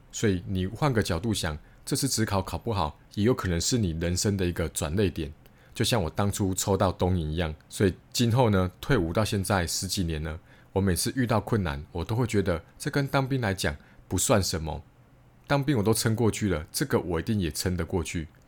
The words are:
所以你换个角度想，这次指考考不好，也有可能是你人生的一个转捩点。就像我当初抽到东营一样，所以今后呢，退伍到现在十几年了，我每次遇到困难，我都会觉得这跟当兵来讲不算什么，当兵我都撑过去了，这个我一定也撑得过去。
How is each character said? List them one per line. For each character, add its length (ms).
所 180
以 200
你 180
换 260
个 100
角 180
度 120
想， 240
这 100
次 140
指 160
考 180
考 160
不 140
好， 260
也 80
有 100
可 160
能 120
是 180
你 120
人 160
生 200
的 80
一 60
个 200
转 260
捩 120
点。 240
就 100
像 180
我 80
当 220
初 200
抽 240
到 140
东 260
营 160
一 40
样， 180
所 180
以 80
今 220
后 160
呢， 180
退 180
伍 140
到 120
现 200
在 200
十 220
几 160
年 220
了， 160
我 80
每 160
次 180
遇 100
到 160
困 220
难， 300
我 120
都 120
会 100
觉 160
得 180
这 140
跟 160
当 220
兵 120
来 140
讲 220
不 100
算 240
什 180
么， 220
当 160
兵 160
我 40
都 120
撑 220
过 120
去 200
了， 240
这 140
个 120
我 220
一 20
定 160
也 100
撑 280
得 80
过 180
去。 240